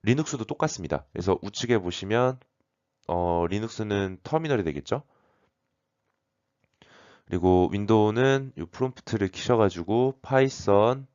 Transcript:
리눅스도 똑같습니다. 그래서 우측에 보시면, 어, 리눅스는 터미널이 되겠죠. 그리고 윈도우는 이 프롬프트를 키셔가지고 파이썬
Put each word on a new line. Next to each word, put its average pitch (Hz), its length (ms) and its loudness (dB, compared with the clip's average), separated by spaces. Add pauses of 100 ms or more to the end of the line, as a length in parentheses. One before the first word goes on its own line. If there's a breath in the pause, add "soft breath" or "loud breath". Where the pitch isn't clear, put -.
리눅스도 131 460 -2
똑같습니다. 80 640 -4
그래서 90 300 0
우측에 117 340 -2
보시면, 110 640 -2 (680)
어, 87 440 0
리눅스는 101 720 -4
터미널이 147 420 -2
되겠죠. 80 380 -6 (2250 soft breath)
그리고 90 440 4
윈도우는 110 840 2
이 - 80 -8
프롬프트를 113 640 -2
키셔가지고 110 920 0
파이썬 131 920 2